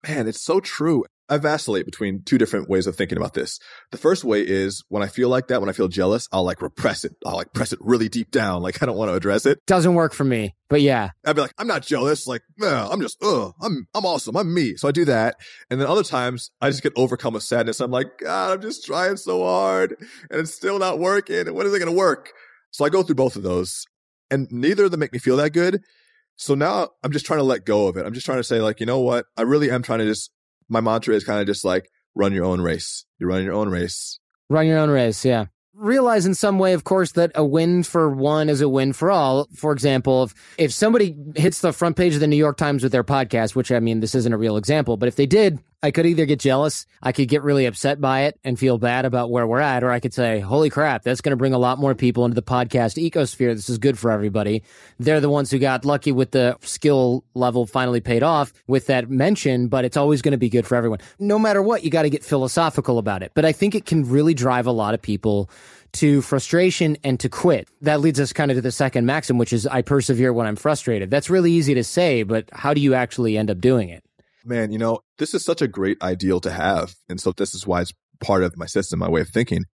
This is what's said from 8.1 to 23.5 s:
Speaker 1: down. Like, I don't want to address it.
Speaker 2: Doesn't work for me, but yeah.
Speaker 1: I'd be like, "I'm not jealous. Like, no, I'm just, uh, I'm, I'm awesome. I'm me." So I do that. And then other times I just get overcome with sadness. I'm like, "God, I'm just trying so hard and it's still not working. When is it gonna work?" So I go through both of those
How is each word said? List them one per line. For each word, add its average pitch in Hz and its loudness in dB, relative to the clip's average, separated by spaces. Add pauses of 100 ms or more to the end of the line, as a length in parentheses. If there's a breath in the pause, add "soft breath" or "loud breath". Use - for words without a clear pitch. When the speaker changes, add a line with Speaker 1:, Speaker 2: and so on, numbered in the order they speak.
Speaker 1:
down. 98 0
Like, 92 -6
I 139 0
don't 110 -4
want 107 -2
to 90 -2
address 98 0
it. 143 2
Speaker 2:
Doesn't 180 4
work 165 2
for 143 -2
me, 113 -2 (120)
but 147 4
yeah. 120 2 (140)
Speaker 1:
I'd 151 0
be 147 0
like, 127 -6
"I'm 220 -6
not 156 -2
jealous. 143 -2
Like, 123 -8 (160)
no, 139 -2
I'm 190 -2
just, - -6
uh, 127 0 (100)
I'm, 135 -6
I'm 202 -2
awesome. 160 -4
I'm 180 -2
me." 143 0
So 143 -2
I - 2
do 165 2
that. 120 2 (340 loud breath)
And 131 -4
then 139 0
other 180 0
times 123 -4 (100)
I 139 2
just 135 -6
get 147 -2
overcome 120 0
with 107 -8
sadness. 113 -2
I'm 123 -4
like, 127 -4
"God, 185 -2
I'm 190 -4
just 226 -12
trying 185 -2
so - -4
hard - 0 (320 loud breath)
and 156 -4
it's 160 -8
still 196 -4
not 185 -2
working. 175 -2
When 190 -2
is 202 0
it 202 0
gonna 170 -2
work?" 175 0 (400 soft breath)
So 143 -2
I 147 2
go 190 2
through 156 0
both 127 2
of 101 -10
those 90 -4 (460)